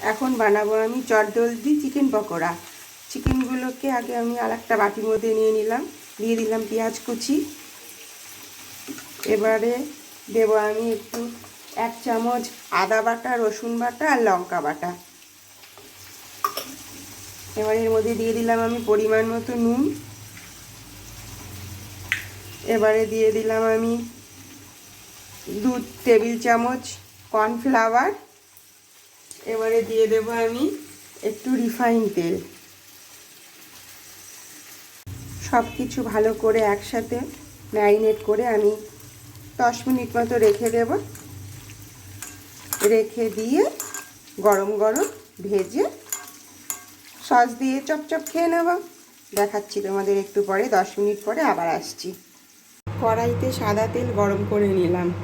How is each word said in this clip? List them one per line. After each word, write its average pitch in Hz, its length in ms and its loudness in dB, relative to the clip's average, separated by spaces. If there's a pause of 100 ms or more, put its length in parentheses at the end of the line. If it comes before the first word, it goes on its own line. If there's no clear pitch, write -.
(120)
এখন 254 180 0 (120)
বানাবো 208 320 4 (120)
আমি 240 140 -2 (100)
চটজলদি 233 680 2
চিকেন 285 360 2
পকোড়া। 170 360 0 (580)
চিকেনগুলোকে 254 840 -2
আগে 240 300 -2
আমি 233 120 -2 (100)
আর 220 140 0
একটা 233 240 -2
বাটির 208 300 0
মধ্যে 220 260 2
নিয়ে 220 200 4
নিলাম, 226 260 0 (360)
দিয়ে 226 220 2
দিলাম 220 280 0
পেঁয়াজ 226 260 -2 (100)
কুচি। 247 300 -2 (2000)
এবারে 220 400 2 (640)
দেবো 220 200 4 (140)
আমি 220 160 -2 (100)
একটু 233 240 -10 (680)
এক 233 80 -4 (100)
চামচ 233 400 0 (380)
আদা 208 200 4
বাটা, 233 340 0
রসুন 233 460 0
বাটা 240 320 -2
আর 254 140 4
লঙ্কা 180 380 0
বাটা। 160 260 -4 (2750)
এবার 214 240 2
এর 226 120 2
মধ্যে 220 260 2
দিয়ে 226 160 0
দিলাম 226 300 2
আমি 233 120 -2 (100)
পরিমাণ 214 340 4 (100)
মতো 233 180 -4 (120)
নুন। 233 180 4 (3000)
এবারে 214 300 4 (100)
দিয়ে 220 240 4
দিলাম 220 240 0 (140)
আমি 226 180 0 (1700)
দু 247 100 2 (340)
টেবিল 233 380 6
চামচ 240 400 2 (500)
কর্নফ্লাওয়ার। 233 760 2 (1400)
এবারে 226 260 2 (100)
দিয়ে 220 240 4
দেবো 220 180 2 (140)
আমি 240 180 0 (640)
একটু 220 200 -6 (120)
রিফাইন 233 420 2 (120)
তেল। 170 200 0 (3000)
সব 233 180 2 (120)
কিছু 262 260 -4
ভালো 214 280 2 (120)
করে 220 160 4 (140)
একসাথে 226 440 -4 (580)
ম্যারিনেট 214 520 4
করে 214 160 2 (120)
আমি 208 160 6 (880)
দশ 240 240 4
মিনিট 254 320 0
মতো 240 180 0 (100)
রেখে 214 300 4
দেব। 233 140 2 (2000)
রেখে 226 320 2 (120)
দিয়ে 233 240 2 (760)
গরম 196 320 4 (120)
গরম 240 260 2 (380)
ভেজে 202 400 0 (1400)
সস 247 220 6 (100)
দিয়ে 262 180 0 (100)
চপচপ 311 340 -2 (100)
খেয়ে 339 220 2
নেব। 339 140 2 (680)
দেখাচ্ছি 202 440 -2 (100)
তোমাদের 196 360 2
একটু 202 240 -2
পরে, 196 180 2 (120)
দশ - 200 2
মিনিট 202 280 2
পরে 233 160 0 (100)
আবার 170 160 0 (100)
আসছি। - 320 -10 (800)
কড়াইতে 240 600 0 (120)
সাদা 214 340 2
তেল 247 140 -2 (120)
গরম 202 220 4 (100)
করে 208 180 4 (100)
নিলাম। 175 300 4 (140)